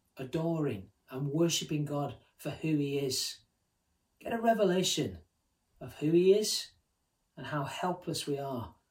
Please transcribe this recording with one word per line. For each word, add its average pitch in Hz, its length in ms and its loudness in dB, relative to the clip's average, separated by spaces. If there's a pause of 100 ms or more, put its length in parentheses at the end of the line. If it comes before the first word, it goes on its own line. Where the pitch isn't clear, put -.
(160)
adoring 143 720 -2 (200)
and 139 200 -4
worshipping 160 540 0
God 143 320 -4 (220)
for - 100 -8
who 156 280 0
he 143 220 0
is. 131 420 -4 (800)
Get - 140 -6
a 226 80 -2
revelation 185 800 2 (600)
of 120 180 -14
who 151 160 0
he 180 200 8
is 214 360 2 (680)
and 151 120 -12
how 147 160 -4
helpless 175 600 -4
we 143 120 -2
are 135 360 -6 (160)